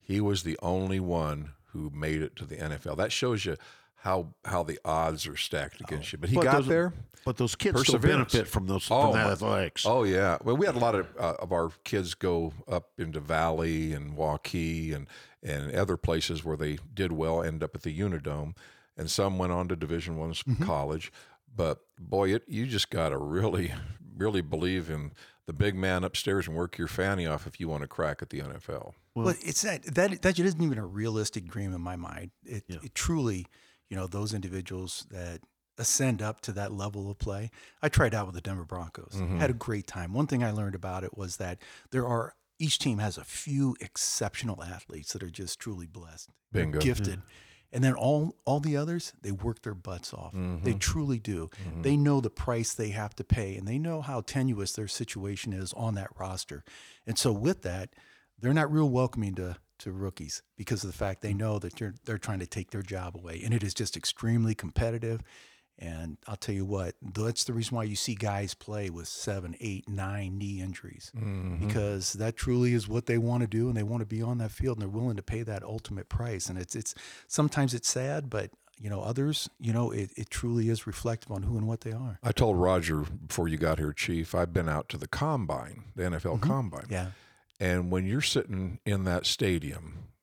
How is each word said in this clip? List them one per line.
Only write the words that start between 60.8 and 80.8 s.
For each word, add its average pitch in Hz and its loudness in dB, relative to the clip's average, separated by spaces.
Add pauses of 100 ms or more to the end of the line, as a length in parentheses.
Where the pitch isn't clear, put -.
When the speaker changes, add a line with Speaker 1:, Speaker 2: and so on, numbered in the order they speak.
Speaker 2:
of 98 -4
the - -10
fact 98 -2
they 104 0
know 107 0
that 95 -6
they're, 104 -6 (100)
they're 110 -2
trying 101 -4
to 90 -4
take - -6
their 98 -6
job 90 -6
away. 87 -10
And 110 2
it 110 2
is 98 -2
just - -4
extremely 113 2
competitive. 113 -2 (560)
And 82 -8 (100)
I'll 104 -8
tell - -4
you 98 -2
what, 95 -2
that's 107 -2
the 131 -2
reason 117 -2
why 113 0
you 104 -4
see 120 -2
guys 101 -2
play 104 -6
with 85 -10
seven, 101 -6
eight, 98 -6
nine 98 -4
knee 101 -4
injuries, - -10
Speaker 1:
Mm-hmm. 92 -2
Speaker 2:
because 104 0
that 110 -2
truly 123 4
is 107 2
what 113 -2
they 117 4
wanna 120 2
do, 113 2
and 120 0
they 107 0
wanna 113 -2
be 110 -2
on 120 0
that 110 -2
field, 127 0
and 110 -4
they're 101 -4
willing 120 0
to 98 -6
pay 113 -4
that 110 -4
ultimate 107 -6
price. 117 -2
And 90 -4
it's, 90 -6
it's, - -6 (320)
sometimes 143 4
it's 117 -2
sad, 139 -2
but, 104 -2 (280)
you 107 -8
know, 101 -2
others, 135 0
you 113 0
know, 117 4
it, 104 -4
it - -8
truly 117 2
is 113 0